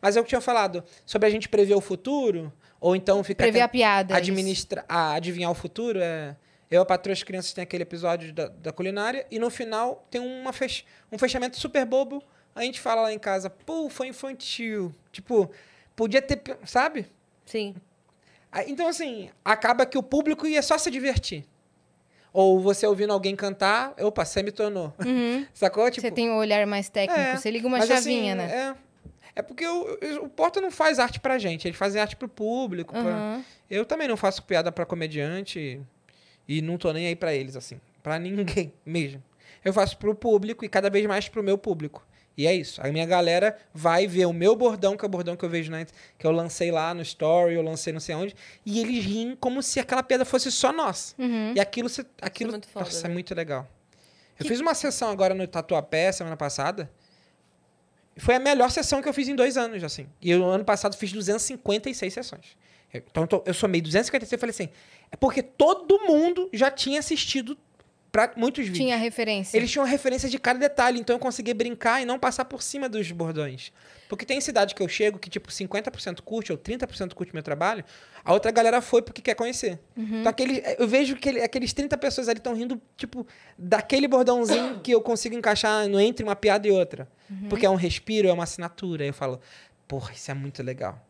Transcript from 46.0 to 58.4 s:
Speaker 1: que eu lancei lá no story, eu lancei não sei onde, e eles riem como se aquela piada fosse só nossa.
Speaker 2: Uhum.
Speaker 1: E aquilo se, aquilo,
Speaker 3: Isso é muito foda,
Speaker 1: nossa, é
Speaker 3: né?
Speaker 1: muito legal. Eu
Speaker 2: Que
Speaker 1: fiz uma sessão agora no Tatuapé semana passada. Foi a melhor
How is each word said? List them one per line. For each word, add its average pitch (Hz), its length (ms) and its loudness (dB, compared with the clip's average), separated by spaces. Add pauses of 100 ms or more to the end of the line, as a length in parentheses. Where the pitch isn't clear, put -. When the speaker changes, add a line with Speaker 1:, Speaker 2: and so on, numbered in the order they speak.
Speaker 1:
que - 80 -6
eu 156 60 6
lancei 170 400 0
lá 165 200 0
no 170 120 -6
story, 170 500 4
eu 170 80 2
lancei 160 320 -4
não 160 60 -6
sei 156 160 -8
onde, 196 200 -6 (300)
e 214 140 0
eles 233 260 0
riem 226 340 -4
como 262 220 -2
se - 180 -2
aquela 254 220 -2
piada 254 240 2
fosse 254 260 0
só - 220 2
nossa. 302 460 -4
Speaker 2:
Uhum. 233 360 -2
Speaker 1:
E - 40 4
aquilo 202 280 -2
se, 247 160 -8 (160)
aquilo, - 300 -8
Speaker 3:
Isso 220 60 -6
é - 20 -10
muito 208 120 -14
foda, 190 160 -8
Speaker 1:
nossa, - 200 -8
é - 20 -4
Speaker 3:
né? 170 60 -4
Speaker 1:
muito 180 220 -6
legal. 143 320 -6 (720)
Eu - 60 -10
Speaker 2:
Que - 40 -4
Speaker 1:
fiz 240 100 0
uma 320 140 2
sessão 269 380 -2
agora 190 240 2
no 190 120 -4
Tatuapé 160 640 0
semana 165 240 -6
passada. 151 540 -4 (1300)
Foi - 180 4
a 254 40 4
melhor 269 300 6